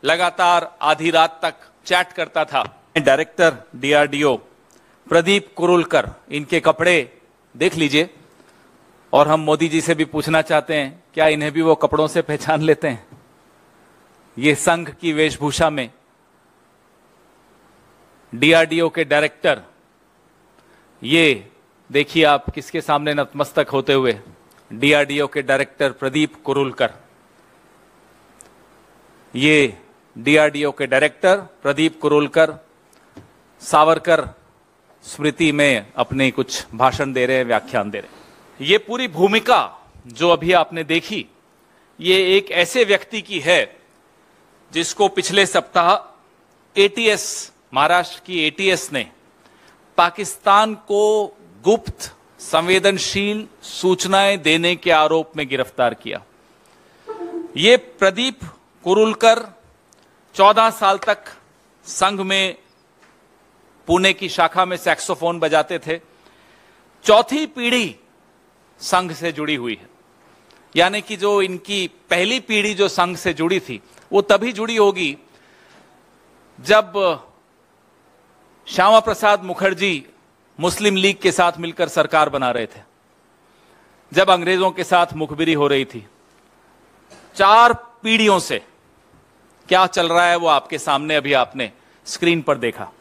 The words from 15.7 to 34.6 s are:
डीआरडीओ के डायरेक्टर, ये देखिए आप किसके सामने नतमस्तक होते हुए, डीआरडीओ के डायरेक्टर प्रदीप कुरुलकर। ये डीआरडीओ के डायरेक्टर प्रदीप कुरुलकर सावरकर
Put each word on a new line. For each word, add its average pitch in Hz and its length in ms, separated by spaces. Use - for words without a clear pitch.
डीआरडीओ 165 540
के 165 140
डायरेक्टर, 147 580
ये 131 480
देखिए 147 320
आप 147 260
किसके 151 320
सामने 147 320
नतमस्तक 143 600
होते 139 200
हुए, 127 260
डीआरडीओ 143 540
के 143 140
डायरेक्टर 135 500
प्रदीप 139 520
कुरुलकर। 135 480
ये 135 420
डीआरडीओ 147 540
के 135 160
डायरेक्टर 143 500
प्रदीप 156 640
कुरुलकर 147 520
सावरकर 156 680